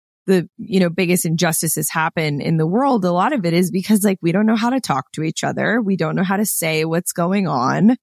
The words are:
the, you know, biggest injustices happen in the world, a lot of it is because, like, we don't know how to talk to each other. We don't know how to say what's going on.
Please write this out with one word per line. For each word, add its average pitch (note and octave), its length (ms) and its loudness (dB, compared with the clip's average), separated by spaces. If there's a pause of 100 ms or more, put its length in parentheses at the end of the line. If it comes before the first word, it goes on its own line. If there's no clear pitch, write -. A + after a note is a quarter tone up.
(260)
the, F#3 300 2
you - 240 -2
know, F3 100 4
biggest F3 340 0
injustices D#3+ 680 -2
happen D#3+ 500 -2
in D#3+ 180 0
the D#3 80 2
world, A#3 380 2
a F3 80 2
lot F#3+ 200 2
of A3+ 120 -2
it E3+ 100 0
is F3+ 180 2
because, F#3+ 320 2
like, G3 180 2
we E3+ 100 0
don't G#3 140 2
know A3 100 2
how A#3 140 0
to C4 100 0
talk - 320 -4
to D#3 120 -6
each D#3+ 200 -4
other. F3+ 360 0
We G3 160 0
don't E3 200 -2
know F3 80 2
how F#3+ 120 0
to G#3+ 100 0
say D#3+ 380 -2
what's E3 280 -2
going F#3 360 0
on. D3 540 2